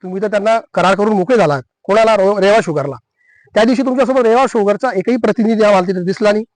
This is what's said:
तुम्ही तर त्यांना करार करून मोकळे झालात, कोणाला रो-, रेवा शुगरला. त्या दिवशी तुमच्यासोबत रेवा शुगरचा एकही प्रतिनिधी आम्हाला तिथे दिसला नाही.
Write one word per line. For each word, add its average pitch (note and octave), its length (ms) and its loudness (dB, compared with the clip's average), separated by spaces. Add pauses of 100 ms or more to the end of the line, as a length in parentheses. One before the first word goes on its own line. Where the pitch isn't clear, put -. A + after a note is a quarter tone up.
तुम्ही F#3 180 -8
तर G#3+ 60 -4
त्यांना G#3+ 320 0 (140)
करार F#3 220 2
करून G#3 180 0
मोकळे G#3 240 0
झालात, D3 240 0 (220)
कोणाला A3 320 2
रो-, G3+ 260 0
रेवा G3+ 220 4
शुगरला. C#3+ 320 -6 (580)
त्या G#3+ 100 2
दिवशी A#3+ 180 2
तुमच्यासोबत C4 380 0
रेवा A#3+ 300 2
शुगरचा G#3 440 -2
एकही G3 220 -2
प्रतिनिधी A3 480 0
आम्हाला G3 240 2
तिथे F#3 180 -4
दिसला G3+ 260 0
नाही. G#3+ 120 -2 (120)